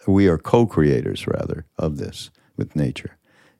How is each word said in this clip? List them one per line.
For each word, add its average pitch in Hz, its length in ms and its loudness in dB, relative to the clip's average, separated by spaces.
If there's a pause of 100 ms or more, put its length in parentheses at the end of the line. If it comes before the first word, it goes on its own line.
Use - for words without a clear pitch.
We 98 200 6
are 82 120 4
co-creators, 76 880 0
rather, - 400 -6 (120)
of 78 200 -2
this - 320 -12 (260)
with - 180 -6
nature, - 420 -4 (440)